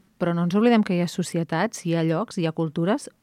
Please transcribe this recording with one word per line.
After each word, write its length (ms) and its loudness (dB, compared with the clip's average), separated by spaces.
però 160 0
no 140 0
ens 100 0
oblidem 240 6
que 140 0
hi 80 0
ha 80 -4
societats, 720 -4
hi 80 0
ha 120 0
llocs, 340 -2
hi 80 0
ha 80 -4
cultures 540 -2